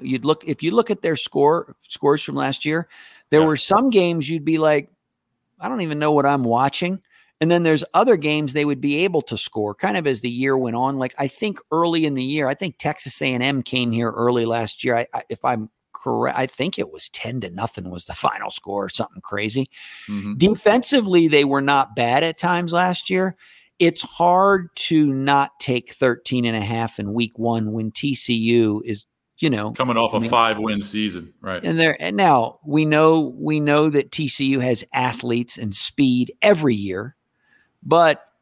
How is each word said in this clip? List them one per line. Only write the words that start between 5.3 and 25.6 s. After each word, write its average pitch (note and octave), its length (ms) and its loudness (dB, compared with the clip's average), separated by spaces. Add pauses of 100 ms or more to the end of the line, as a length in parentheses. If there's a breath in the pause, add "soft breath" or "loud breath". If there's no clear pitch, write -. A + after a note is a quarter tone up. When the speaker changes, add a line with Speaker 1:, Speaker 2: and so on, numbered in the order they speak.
Speaker 1:
"I F3 100 -8
don't B3 120 -4
even D#3 180 -4
know D3+ 120 2
what C#3+ 140 4
I'm C#3 180 2
watching." C#3 580 0 (380 soft breath)
And D#3+ 120 2
then F3 120 4
there's D#3+ 200 2 (100)
other A3 240 6
games D3+ 360 -2
they D3 120 0
would C#3+ 160 -2
be C#3+ 220 0
able F3 200 0
to A2+ 140 -8
score G#2 380 -4
kind G3+ 200 -2
of D#3+ 120 -2
as B2 140 -2
the B2 80 -4
year C3 280 0
went B2 180 -2
on. C3+ 220 -2
Like, B2+ 220 -4
I C#3 80 0
think G3+ 320 -4 (120)
early E3 340 2
in C#3+ 100 0
the B2+ 80 -2
year, C#3 240 0
I C#3 80 0
think F3+ 240 -8
Texas - 420 -6
A C#3 120 0
and B2 100 -2
M C3+ 180 0
came B2 300 -2
here A#2 180 0
early A#2 360 0
last A2+ 380 -4
year. B2 120 0
I, A#2 180 -2
I, A#2 160 -8
if B2 160 -8
I'm A2+ 240 -2 (240)
correct, B2 440 -4
I C3 100 -2
think - 320 -6
it - 120 -4
was - 180 -14
ten A#2+ 320 -8
to F#2+ 80 -10
nothing F#2 400 -8
was F2+ 160 -12
the - 100 -12
final G2+ 340 -4
score G2 360 -6
or F#2 40 -8
something - 320 -8
crazy. G#2+ 480 -4 (380 loud breath)
Speaker 2:
Mm-hmm. G#2 300 -8
Speaker 1:
Defensively, G#3 920 4
they D3 180 6
were C#3 160 2
not C#3 340 2
bad B2 280 2
at E3 160 -4
times F3 340 -2
last F3+ 360 0
year. F#3 260 0 (420 soft breath)
It's E3+ 240 2
hard F#3 760 2
to D#3 380 2
not C#3 460 0
take B2 320 -2